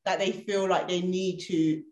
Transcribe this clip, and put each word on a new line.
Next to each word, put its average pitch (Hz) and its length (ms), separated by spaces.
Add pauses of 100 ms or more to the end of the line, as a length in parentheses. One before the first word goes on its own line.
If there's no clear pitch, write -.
that 190 140
they 190 120
feel 196 360
like 180 200
they 180 140
need 180 380 (120)
to 160 400